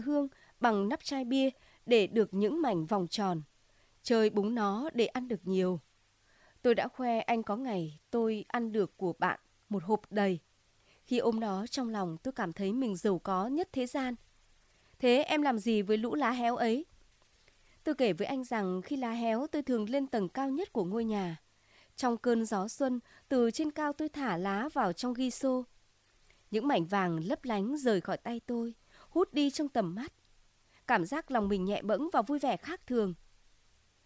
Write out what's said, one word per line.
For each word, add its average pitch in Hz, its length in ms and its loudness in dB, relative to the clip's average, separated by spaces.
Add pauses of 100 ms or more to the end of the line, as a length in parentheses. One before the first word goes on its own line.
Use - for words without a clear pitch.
hương 285 240 0 (320)
bằng 208 280 2
nắp 294 160 -4
chai 269 200 -4
bia 269 260 2 (360)
để 226 200 6
được 185 280 0
những 214 280 2
mảnh 180 240 0
vòng 190 220 0
tròn. 180 340 -2 (600)
Chơi 220 280 4
búng 208 240 0
nó 220 400 -2
để 233 120 2
ăn 254 220 -4
được 202 180 -4
nhiều. 185 340 0 (840)
Tôi 240 120 6
đã - 140 0
khoe 240 320 -2
anh 233 220 0
có 208 140 -4
ngày 185 440 -4 (100)
tôi 220 380 0
ăn 233 240 -4
được 208 240 0
của 175 160 -2
bạn 175 280 0 (280)
một 190 160 -4
hộp 208 280 -2
đầy. 196 260 2 (680)
Khi 247 140 0
ôm 220 220 2
nó 208 260 -4
trong 247 220 -4
lòng, 190 340 -4
tôi 262 100 -6
cảm 180 200 -4
thấy 196 200 -2
mình 233 240 -2
giàu 185 220 0
có 190 280 -2
nhất 294 260 -2
thế 254 140 -2
gian. 254 280 -4 (840)
"Thế 254 240 6
em 302 200 2
làm 262 160 4
gì 214 240 4
với 214 140 2
lũ 220 180 0
lá 262 160 2
héo 240 260 0
ấy?" 247 300 2 (1000)
Tôi 311 100 2
kể 226 180 4
với 185 140 -2
anh 262 180 -4
rằng 185 380 -2
khi 285 140 -4
lá 247 160 -2
héo, 233 340 0
tôi - 160 -4
thường 226 280 0
lên 277 160 0
tầng 202 220 -2
cao 269 220 -4
nhất 320 220 -4
của 202 120 0
ngôi 220 200 -2
nhà. 196 380 -2 (540)
Trong 240 200 0
cơn 226 280 2
gió 208 240 -2
xuân, 254 320 -2 (280)
từ 240 220 4
trên 302 200 -2
cao 294 220 -2
tôi 311 160 -4
thả 247 280 -2
lá 196 360 -2
vào 220 200 0
trong 247 220 -4
ghi 254 160 -2
xô. 254 340 0 (840)
Những 220 180 0
mảnh 190 180 2
vàng 175 380 0
lấp 269 200 -4
lánh 226 320 -2
rời 233 240 2
khỏi 175 160 -4
tay 233 300 -8
tôi, 233 280 -4 (340)
hút 370 240 0
đi 285 180 2
trong 294 180 -2
tầm 180 260 0
mắt. 262 180 -10 (720)
Cảm 214 180 4
giác 277 260 -6
lòng 220 180 2
mình 196 160 0
nhẹ 202 180 -2
bẫng 214 300 0
và 254 100 2
vui 285 160 -2
vẻ 247 180 0
khác - 300 -10
thường. 214 280 0 (920)